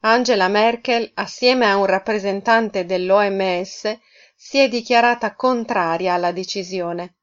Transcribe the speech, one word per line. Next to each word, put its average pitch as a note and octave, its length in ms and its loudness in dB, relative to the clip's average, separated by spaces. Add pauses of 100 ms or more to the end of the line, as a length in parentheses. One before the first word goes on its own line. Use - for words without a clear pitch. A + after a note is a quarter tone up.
Angela A3+ 440 2
Merkel, A#3 680 0
assieme B3 540 0
a G3 80 2
un G3 100 2
rappresentante G3 960 0
dell'O F#3 440 2
M F#3+ 360 -2
S, G#3+ 340 -8 (380)
si - 220 -4
è C4+ 100 6
dichiarata A#3 680 0
contraria F#3+ 800 -2
alla F3 160 0
decisione. F3+ 920 -8